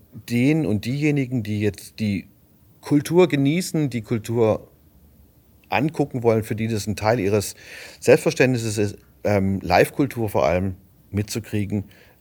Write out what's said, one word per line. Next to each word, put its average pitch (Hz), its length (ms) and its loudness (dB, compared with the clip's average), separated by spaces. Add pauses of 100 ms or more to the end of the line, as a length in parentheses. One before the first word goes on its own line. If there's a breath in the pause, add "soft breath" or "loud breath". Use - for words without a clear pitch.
(300)
den 135 360 2
und 104 200 -2
diejenigen, 135 580 -2
die 104 180 -4
jetzt - 380 -4
die 104 280 -2 (540)
Kultur 160 460 2
genießen, 147 600 0
die 117 120 -6
Kultur 113 680 0 (1000)
angucken 139 540 -2
wollen, 113 200 2
für - 120 -6
die 113 120 -4
das 110 200 -4
ein 107 80 -4
Teil 110 240 0
ihres 101 360 0 (440 loud breath)
Selbstverständnisses 127 800 2
ist, 104 200 -2 (260)
ähm, 98 380 2
Live-Kultur 113 680 2
vor 76 160 2
allem 90 300 0 (360)
mitzukriegen, 104 720 -4 (360 soft breath)